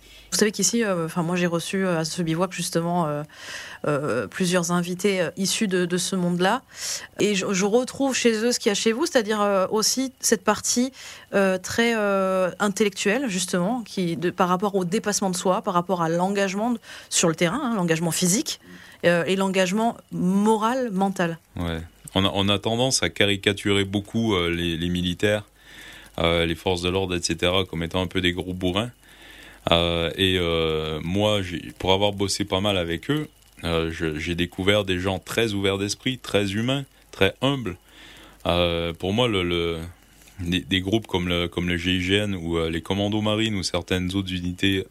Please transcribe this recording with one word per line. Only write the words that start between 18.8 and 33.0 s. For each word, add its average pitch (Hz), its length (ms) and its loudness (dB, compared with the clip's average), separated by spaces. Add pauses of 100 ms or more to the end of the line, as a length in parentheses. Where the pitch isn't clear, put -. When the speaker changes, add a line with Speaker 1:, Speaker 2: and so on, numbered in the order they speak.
Speaker 1:
euh, 175 200 4
et 185 100 0
l'engagement 190 640 2 (160)
moral, 214 800 2
mental. 185 480 0 (160)
Speaker 2:
Ouais. 85 240 -2 (340)
On 95 100 4
a, 95 100 2
on 98 140 2
a 101 120 4
tendance 120 420 0
à 90 60 2
caricaturer 101 760 2
beaucoup, 104 500 0
euh, 87 140 2
les, 85 280 -2
les 85 140 -2
militaires, 90 540 0 (720)
euh, 85 280 2
les 85 80 0
forces 87 280 -2
de 90 60 0
l'ordre, 92 280 0
et 85 60 -4
cetera, 90 420 0
comme 82 180 -4
étant 85 180 -2
un 92 60 0
peu 92 140 -4
des 90 120 2
gros 90 220 -6
bourrins. 92 360 -2 (800)
Euh, 85 460 2
et, 92 220 2
euh, 80 680 -2
moi, 101 380 2
j'ai, 90 160 -6 (200)
pour 92 140 2
avoir 101 200 4
bossé 98 320 -2
pas 95 160 0
mal 101 180 2
avec 85 320 -2